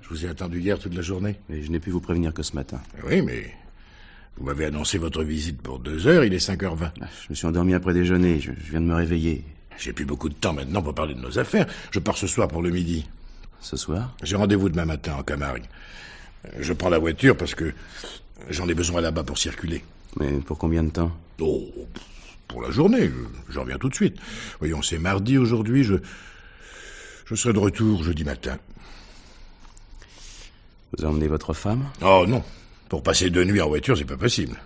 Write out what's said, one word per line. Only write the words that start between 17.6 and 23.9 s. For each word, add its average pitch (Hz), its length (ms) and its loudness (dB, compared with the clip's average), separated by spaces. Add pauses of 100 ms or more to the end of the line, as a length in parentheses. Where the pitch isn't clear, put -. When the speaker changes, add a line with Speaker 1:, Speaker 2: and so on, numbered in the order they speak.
Speaker 1:
j'en 87 200 -2
ai 85 60 4
besoin 87 260 2
là-bas 80 220 0
pour 69 160 -6
circuler. 80 440 -4 (360)
Speaker 2:
Mais 71 200 0
pour 76 200 -6
combien 82 240 2
de 80 80 0
temps ? 85 200 0 (300)
Speaker 1:
Oh, - 260 0 (800)
pour 60 140 -10
la 60 80 -6
journée, 165 380 6
je, 58 460 -6
je 71 60 -4
reviens 65 200 -6
tout 135 100 0
de - 60 -6